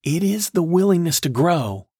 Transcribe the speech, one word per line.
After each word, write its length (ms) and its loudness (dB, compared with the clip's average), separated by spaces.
it 200 -2
is 280 -2
the 120 0
willingness 580 2
to 80 -4
grow 600 -2